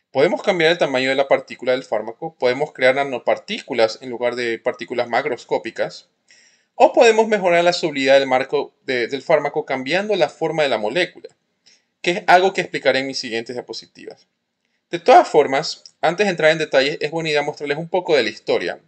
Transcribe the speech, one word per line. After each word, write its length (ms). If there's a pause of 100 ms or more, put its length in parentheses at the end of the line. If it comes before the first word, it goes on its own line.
(120)
Podemos 320
cambiar 280
el 60
tamaño 320
de 60
la 120
partícula 440
del 120
fármaco, 540
podemos 340
crear 240
nanopartículas 1080
en 80
lugar 260
de 240
partículas 500
macroscópicas, 1000 (640)
o 180
podemos 340
mejorar 360
la 100
solubilidad 460
del 80
marco 460 (120)
de, 220
del 140
fármaco 440
cambiando 500
la 140
forma 340
de 60
la 80
molécula, 520 (720)
que 100
es 160
algo 260
que 80
explicaré 380
en 80
mis 120
siguientes 360
diapositivas. 720 (640)
De 80
todas 280
formas, 560 (180)
antes 260
de 40
entrar 200
en 80
detalles, 420
es 80
buena 200
idea 120
mostrarles 380
un 100
poco 260
de 80
la 60
historia 580